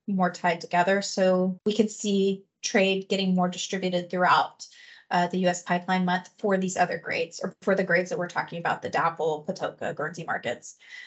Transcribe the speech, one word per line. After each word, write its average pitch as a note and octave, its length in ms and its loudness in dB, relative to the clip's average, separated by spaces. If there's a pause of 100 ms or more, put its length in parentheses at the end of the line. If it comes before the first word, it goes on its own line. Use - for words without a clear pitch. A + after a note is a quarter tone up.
more F#3 220 2
tied E3+ 300 0
together. F#3+ 420 2
So F#3 600 2
we G#3+ 100 2
could G#3+ 160 4
see G3 540 0 (180)
trade F#3+ 460 2
getting F#3+ 240 0
more F3+ 160 2
distributed F3+ 640 -4
throughout, E3+ 560 2 (460)
uh, F3 160 2
the F#3 100 -2
U F3+ 100 4
S F3 140 0
pipeline F#3 420 0
month F3+ 320 0
for G3 220 0
these F#3 180 -2
other F3 220 2
grades, E3 420 -4
or F#3+ 220 -6
for G3 140 4
the F#3+ 80 2
grades F3+ 260 0
that F3 80 -4
we're F3 80 -2
talking - 320 -6
about, E3 240 -4
the - 60 -8
Dapple, D#3 600 -2
Patoka, - 460 -6
Guernsey D#3 300 -8
markets. - 500 -6 (320)